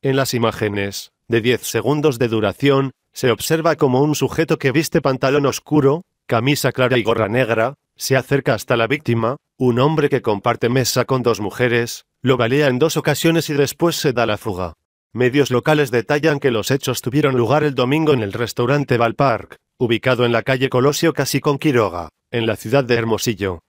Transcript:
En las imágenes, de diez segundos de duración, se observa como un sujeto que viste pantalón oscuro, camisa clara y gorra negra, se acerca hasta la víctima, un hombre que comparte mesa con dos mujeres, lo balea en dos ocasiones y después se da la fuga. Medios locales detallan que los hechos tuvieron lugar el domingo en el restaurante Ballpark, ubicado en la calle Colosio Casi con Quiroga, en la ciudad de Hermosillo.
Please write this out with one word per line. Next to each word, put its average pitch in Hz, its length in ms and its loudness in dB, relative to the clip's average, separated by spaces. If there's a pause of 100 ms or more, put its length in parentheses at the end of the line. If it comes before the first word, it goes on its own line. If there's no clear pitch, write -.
En 135 140 0
las 135 180 -2
imágenes, 104 760 -4 (160)
de 113 140 2
diez 117 200 0
segundos 135 560 0
de 120 100 0
duración, 123 640 0 (220)
se 127 180 0
observa 160 440 0
como 131 260 2
un 151 140 2
sujeto 156 420 -2
que 135 140 -2
viste 151 300 0
pantalón 135 440 0
oscuro, 143 580 0 (220)
camisa 131 460 0
clara 127 260 0
y 110 60 0
gorra 104 240 0
negra, 117 480 0 (200)
se - 220 -2
acerca 131 380 0
hasta 120 200 -2
la 113 120 2
víctima, 123 500 -2 (200)
un 123 220 2
hombre 147 300 2
que 131 120 0
comparte 110 460 -2
mesa 123 380 0
con 131 180 -2
dos 113 160 0
mujeres, 117 680 -2 (160)
lo 131 140 2
balea 127 320 2
en 123 120 0
dos 156 180 0
ocasiones 160 520 0
y 156 40 -4
después 147 420 0
se 147 160 -2
da 120 140 0
la 107 120 -2
fuga. 90 360 -6 (400)
Medios 123 360 2
locales 139 420 0
detallan 147 480 0
que 139 120 0
los 107 200 -2
hechos 131 300 -2
tuvieron 135 360 0
lugar 123 260 2
el 147 100 0
domingo 139 380 0
en 127 100 2
el 101 120 -6
restaurante 120 640 -2
Ballpark, 117 580 -2 (220)
ubicado 120 480 0
en 117 80 2
la 113 80 2
calle 131 260 -2
Colosio 143 460 2
Casi 143 260 -2
con 143 180 0
Quiroga, 98 520 0 (220)
en 117 160 -2
la 107 100 -2
ciudad 135 260 0
de 120 120 2
Hermosillo. 104 720 -2